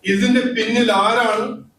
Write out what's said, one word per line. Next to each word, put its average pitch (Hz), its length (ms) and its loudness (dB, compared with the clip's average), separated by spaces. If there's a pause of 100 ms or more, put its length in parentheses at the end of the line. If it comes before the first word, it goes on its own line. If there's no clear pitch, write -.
(120)
ഇതിന്റെ 247 300 2 (140)
പിന്നിൽ 226 320 0 (180)
ആരാണ് 220 400 0 (320)